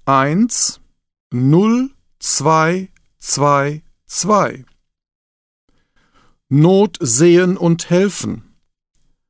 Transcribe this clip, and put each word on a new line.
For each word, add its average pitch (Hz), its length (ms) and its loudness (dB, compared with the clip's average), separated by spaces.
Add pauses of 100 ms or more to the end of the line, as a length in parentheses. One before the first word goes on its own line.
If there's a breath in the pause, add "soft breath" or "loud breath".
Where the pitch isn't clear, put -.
eins 143 760 0 (520)
null 196 580 2 (280)
zwei 160 720 -2 (280)
zwei 143 640 -2 (240)
zwei. 170 580 -2 (1800)
Not 185 520 2
sehen 175 560 2
und 170 340 -2
helfen 175 640 -4 (760)